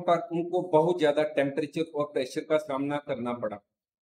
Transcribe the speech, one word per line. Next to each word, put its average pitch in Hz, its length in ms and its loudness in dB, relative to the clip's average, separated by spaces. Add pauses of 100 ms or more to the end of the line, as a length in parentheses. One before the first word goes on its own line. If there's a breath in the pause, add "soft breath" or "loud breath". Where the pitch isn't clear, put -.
पर 170 120 4 (160)
उनको 175 240 0 (120)
बहुत 165 260 4
ज्यादा 147 240 4 (140)
टेम्परेचर 143 580 -2
और - 180 -2
प्रेशर 139 380 -4
का 156 80 4
सामना 143 380 -2 (120)
करना 120 320 -4
पड़ा। 104 180 -6 (440)